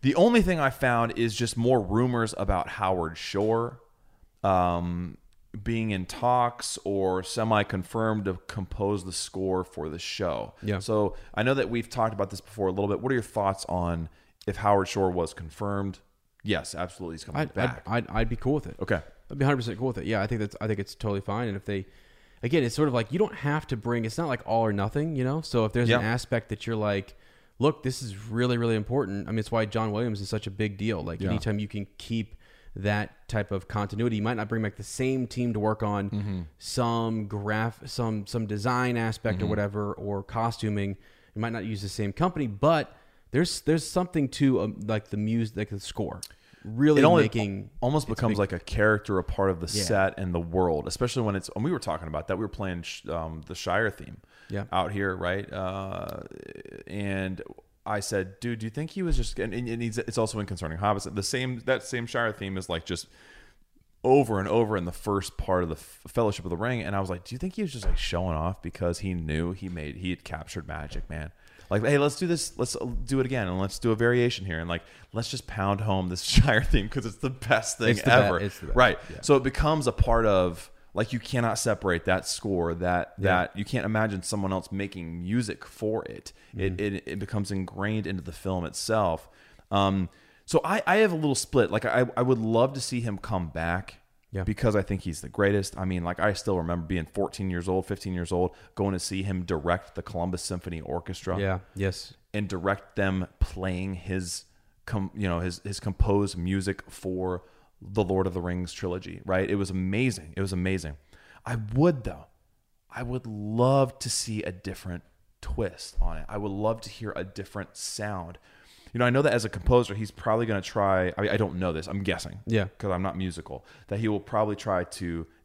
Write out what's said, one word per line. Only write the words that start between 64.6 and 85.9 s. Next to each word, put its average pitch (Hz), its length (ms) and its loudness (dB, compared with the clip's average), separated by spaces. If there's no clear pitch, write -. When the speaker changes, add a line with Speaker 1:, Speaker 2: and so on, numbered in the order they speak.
Speaker 1:
in 87 80 -2
the 87 80 -4
first - 440 -2
part 92 260 2
of 85 60 -2
the 80 80 -2
F-, - 320 -20
Fellowship 107 360 0
of 87 60 -4
the 85 60 -2
Ring. 117 260 -2
And 87 120 -6
I 98 60 0
was 95 100 -2
like, 87 140 -6
"Do - 100 -12
you 127 40 -10
think 180 160 -6
he 220 80 -4
was 165 100 -4
just, 120 140 -10
like, - 120 4
showing 87 380 0
off 85 260 -2
because 85 380 -2
he 95 140 -2
knew 82 380 -2
he 92 160 -8
made, 78 280 -8
he 92 140 -6
had 85 140 -6
captured 78 440 -10
magic, 76 420 -8
man? 78 220 -8
Like, 104 160 2
hey, 143 140 6
let's 143 180 2
do 180 120 -2
this. - 280 -2
Let's - 200 -2
do 135 120 2
it 131 80 2
again. 123 220 -2
And 90 120 -2
let's 95 200 -2
do 117 100 2
a 110 60 4
variation 120 500 2
here. 80 140 -4
And, 82 80 -6
like, 85 140 -2
let's 113 160 -4
just - 200 -8
pound 101 320 0
home 95 280 2
this 87 140 -4
<laughs> - 20 -8
Shire 117 380 8
theme 107 260 4
'cause 139 160 -4
it's 107 120 -6
the 143 140 -2
best - 480 0
thing 117 120 4
Speaker 2:
It's 110 120 2
the - 80 2
be-, - 20 8
Speaker 1:
ever." 101 260 6
Speaker 2:
it's 95 220 -4
the 82 60 -10
best. - 100 2
Speaker 1:
Right. 123 220 6
Speaker 2:
Yeah. 85 120 -12
Speaker 1:
So 143 120 6
it 135 80 6
becomes 147 460 2
a 110 40 2
part 117 340 4
of, 90 440 2
like, 107 180 0
you 123 60 -2
cannot 117 400 0
separate 95 460 0
that 92 240 2
score, 87 480 0
that, 90 420 0
Speaker 2:
Yeah. 98 120 2
Speaker 1:
that - 80 -12
you 101 80 -4
can't 120 200 -2
imagine 107 380 0
someone 98 300 -2
else 92 180 -4
making 92 520 -6
music 104 420 -2
for 110 400 -4